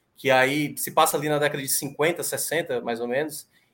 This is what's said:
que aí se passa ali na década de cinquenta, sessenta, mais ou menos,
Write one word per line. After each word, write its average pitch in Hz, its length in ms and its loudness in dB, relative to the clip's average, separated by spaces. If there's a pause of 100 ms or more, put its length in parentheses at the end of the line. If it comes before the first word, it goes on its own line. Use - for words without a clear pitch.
(160)
que 131 140 0
aí 131 480 2
se - 140 -6
passa 160 240 4
ali 147 120 -2
na 147 120 2
década 147 200 0
de 135 80 -6
cinquenta, 151 540 0
sessenta, 139 580 -2
mais 117 200 -4
ou 120 80 -4
menos, 147 400 -4 (260)